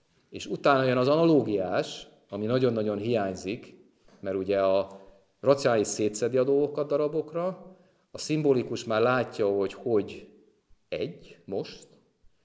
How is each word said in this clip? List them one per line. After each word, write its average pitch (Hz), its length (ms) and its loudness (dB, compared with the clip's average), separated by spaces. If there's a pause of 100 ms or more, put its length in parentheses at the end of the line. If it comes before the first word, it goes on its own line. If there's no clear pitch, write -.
(300)
És - 160 -14
utána 139 380 2
jön 127 140 2
az 127 100 2
analógiás, 131 1000 2 (220)
ami 104 160 -6
nagyon-nagyon 113 520 0
hiányzik, 101 800 -4 (440)
mert 98 160 -6
ugye 98 260 0
a 95 400 0 (380)
racionális 123 480 2
szétszedi 113 500 -2
a 127 60 4
dolgokat 143 440 0
darabokra, 156 880 -4 (360)
a 120 60 -16
szimbolikus 135 680 0
már 110 180 0
látja, 117 460 2
hogy 98 260 0
hogy - 560 -2 (600)
egy - 560 -8
most, - 420 -10 (580)